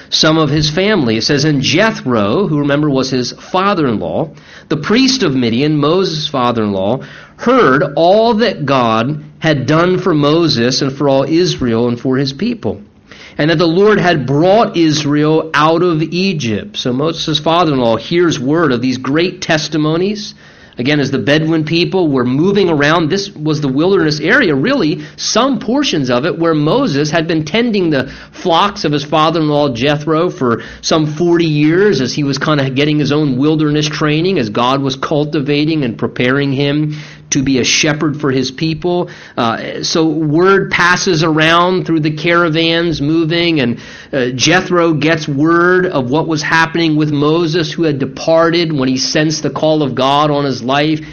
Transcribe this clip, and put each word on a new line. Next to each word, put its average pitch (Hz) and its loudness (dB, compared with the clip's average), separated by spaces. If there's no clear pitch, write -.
some 160 2
of 156 2
his 151 0
family. 185 0
It 110 -2
says, 147 0
"And 147 0
Jethro," 139 0
who, 151 0
remember, 147 0
was 131 0
his 127 -2
father-in-law, 147 -2
"the 156 -2
priest 220 0
of 147 0
Midian," 131 0
Moses' 160 0
father-in-law, 113 0
"heard 180 4
all 208 4
that 208 -2
God 127 0
had 139 0
done 175 2
for 180 0
Moses 143 2
and 139 -2
for 143 -2
all 135 4
Israel 135 0
and 120 -2
for 131 -2
his 139 -2
people, 196 -6
and 151 2
that 165 2
the 175 2
Lord 202 4
had 165 0
brought 185 2
Israel 151 0
out 160 2
of 170 0
Egypt." 156 -4
So 127 -2
Moses' 151 -2
father-in-law 147 2
hears 170 0
word 147 0
of 120 0
these 127 -2
great 165 -2
testimonies. 165 -2
Again, 147 0
as 127 -2
the 135 -2
Bedouin 156 0
people 170 0
were 131 0
moving 175 2
around, 151 2
this 196 -4
was 151 -4
the 143 -2
wilderness 156 2
area, 185 2
really, 170 0
some 240 -2
portions 214 -2
of 123 0
it 165 -2
where 165 2
Moses 156 0
had 165 0
been 160 -2
tending 214 0
the 135 0
flocks 185 0
of 147 -2
his 147 -2
father-in-law 151 2
Jethro 151 0
for 120 -2
some 156 0
forty 170 2
years 156 2
as 120 -4
he 151 -2
was 139 -2
kind 151 0
of 135 -2
getting 151 0
his 143 0
own 147 0
wilderness 151 0
training, 160 -2
as 113 -2
God 120 0
was 135 -4
cultivating 151 -2
and 113 -4
preparing 135 0
him 147 -2
to 147 0
be 131 2
a 117 0
shepherd 151 -2
for 147 -2
his 127 -2
people. 170 -4
Uh, 123 -4
so 160 0
word 165 2
passes 180 2
around 165 2
through 165 0
the 156 -2
caravans 165 0
moving, 165 0
and, 120 0
uh, 131 0
Jethro 170 0
gets 156 0
word 170 2
of 127 -2
what 165 0
was 151 -2
happening 165 0
with 151 0
Moses, 156 0
who 165 -2
had 147 0
departed 165 2
when 135 0
he 131 0
sensed 151 -2
the 147 -2
call 156 0
of 127 -2
God 139 2
on 143 0
his 123 -4
life. 147 0